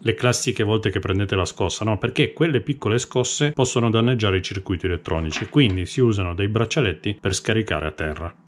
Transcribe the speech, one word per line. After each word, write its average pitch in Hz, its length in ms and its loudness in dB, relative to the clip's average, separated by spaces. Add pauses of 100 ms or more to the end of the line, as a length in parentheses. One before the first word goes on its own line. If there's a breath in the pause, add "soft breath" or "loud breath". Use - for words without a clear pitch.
le 110 140 0
classiche 123 480 0
volte 107 280 2
che 98 80 -2
prendete 98 360 0
la 90 120 2
scossa, - 400 -4
no? 110 100 0
Perché - 380 0
quelle 160 260 2
piccole 120 380 -2
scosse 135 540 0
possono 117 360 2
danneggiare 113 480 2
i 92 60 0
circuiti 95 420 -4
elettronici, 85 640 -4
quindi 95 380 4
si - 160 0
usano 98 320 2
dei 98 140 0
braccialetti 107 720 0
per 98 140 -2
scaricare 90 540 0
a 78 60 -4
terra. 78 420 -6 (140)